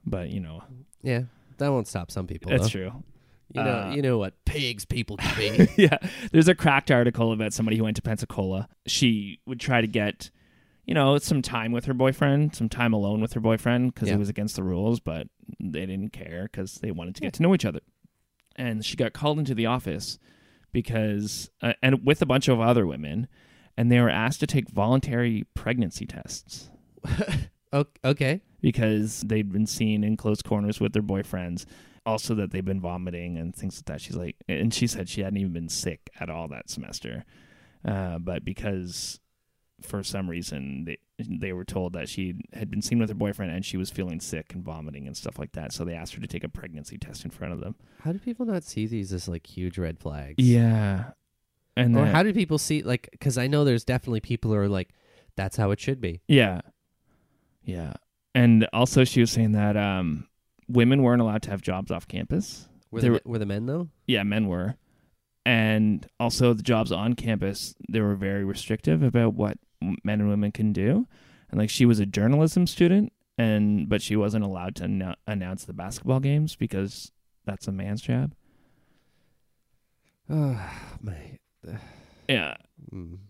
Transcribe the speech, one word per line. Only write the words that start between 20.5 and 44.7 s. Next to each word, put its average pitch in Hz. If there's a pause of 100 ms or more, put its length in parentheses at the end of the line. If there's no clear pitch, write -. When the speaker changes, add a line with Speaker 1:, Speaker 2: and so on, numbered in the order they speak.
Speaker 1:
because, 107 (140)
uh, 117
and 131
with 147
a 147
bunch 131
of 120
other 113
women, 78 (480)
and 120
they 120
were 117
asked 110
to 151
take 139
voluntary 117 (100)
pregnancy 113
tests. - (340)
Speaker 2:
<laughs> - (240)
O-, 143 (200)
okay. 139 (220)
Speaker 1:
Because 110
they'd 107
been 104
seen 107
in 107
close 107
corners 104
with 107
their 110
boyfriends. 92 (400)
Also 110
that 98
they've 95
been 95
vomiting 87
and 82
things -
like -
that. 73
She's -
like, 87 (120)
and 98
she 123
said 98
she -
hadn't 98
even 95
been 85
sick - (100)
at 87
all 80
that 69
semester. 60 (580)
Uh, 92
but 87
because 95 (600)
for 101
some 95
reason 73
they, 78 (220)
they 92
were 92
told 90
that 85
she 92 (180)
had 107
been 104
seen 120
with 110
her 104
boyfriend 101
and 95
she -
was 92
feeling 87
sick -
and 90
vomiting 76